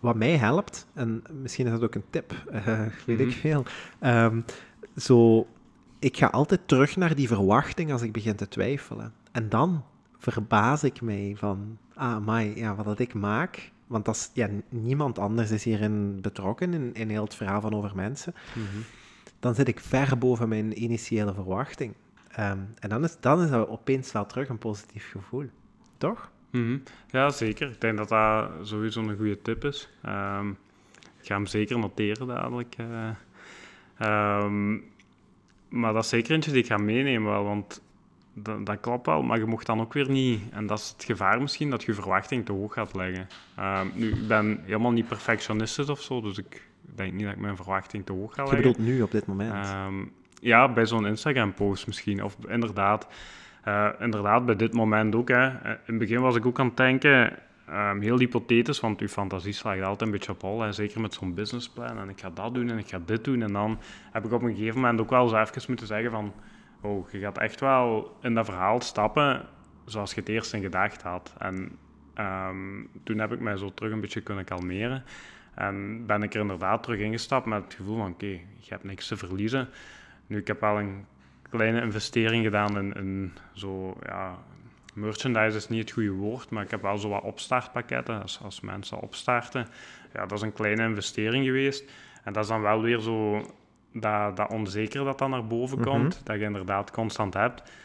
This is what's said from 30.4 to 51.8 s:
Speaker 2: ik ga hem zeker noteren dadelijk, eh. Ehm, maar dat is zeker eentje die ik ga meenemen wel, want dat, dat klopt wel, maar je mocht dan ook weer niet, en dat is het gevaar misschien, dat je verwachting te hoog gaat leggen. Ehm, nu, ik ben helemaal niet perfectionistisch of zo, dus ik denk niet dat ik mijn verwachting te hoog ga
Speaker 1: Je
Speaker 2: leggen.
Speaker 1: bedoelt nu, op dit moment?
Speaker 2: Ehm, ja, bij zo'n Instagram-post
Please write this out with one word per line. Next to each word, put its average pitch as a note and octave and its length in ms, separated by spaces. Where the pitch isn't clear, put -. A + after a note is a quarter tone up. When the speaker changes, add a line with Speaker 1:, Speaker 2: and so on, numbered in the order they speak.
Speaker 2:
ik - 60
ga G2+ 80
hem G2+ 120
zeker G#2+ 320
noteren G#2+ 480
dadelijk, A#2+ 520
eh. A#2 320
Ehm, G#2 760
maar A#2 240
dat A2 100
is - 60
zeker A#2 260
eentje D#3 160
die C3 100
ik A#2 60
ga A2 100
meenemen A2 540
wel, G#2 140
want G#2 380
dat, G#2 320
dat G#2 140
klopt A#2+ 260
wel, D#3 160
maar A#2 160
je A2 60
mocht A2+ 220
dan A2 140
ook A2+ 120
weer C#3 180
niet, B2+ 300
en G#2+ 140
dat G#2 120
is - 180
het - 80
gevaar G#2 360
misschien, C#3+ 300
dat A#2+ 120
je A2+ 120
verwachting G2 500
te - 80
hoog G2+ 200
gaat G#2+ 220
leggen. F#2 320
Ehm, G2 380
nu, A2 180
ik G#2+ 160
ben G#2+ 360
helemaal G#2+ 280
niet A#2 160
perfectionistisch A2 800
of C#3+ 140
zo, B2+ 180
dus G2+ 180
ik - 300
denk G2 180
niet G2 120
dat G2+ 80
ik G2 80
mijn G2+ 160
verwachting F#2+ 500
te G2+ 60
hoog G2 220
ga C#3 100
Speaker 1:
Je C#3 60
Speaker 2:
leggen. B2 220
Speaker 1:
bedoelt A2 160
nu, B2+ 140
op G#2 80
dit G#2 160
moment? G2+ 260
Speaker 2:
Ehm, G2 280
ja, A#2+ 320
bij A2+ 140
zo'n A2 200
Instagram-post G#2 800